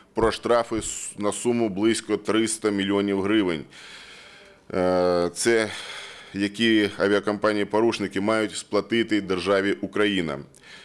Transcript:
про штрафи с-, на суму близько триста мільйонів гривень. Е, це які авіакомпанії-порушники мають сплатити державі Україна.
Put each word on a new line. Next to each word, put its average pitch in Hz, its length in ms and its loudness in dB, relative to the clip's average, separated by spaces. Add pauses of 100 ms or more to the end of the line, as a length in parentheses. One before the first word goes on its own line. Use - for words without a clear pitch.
(140)
про 110 180 2
штрафи 117 460 0
с-, - 400 -8
на 104 140 0
суму 117 380 0
близько 104 480 0
триста 107 520 0
мільйонів 101 520 0
гривень. 92 420 0 (1080)
Е, 90 600 2
це 113 360 2 (640)
які 101 640 2
авіакомпанії-порушники 104 1200 0
мають 107 340 0
сплатити 110 640 0
державі 95 600 0
Україна. 95 580 -2 (460)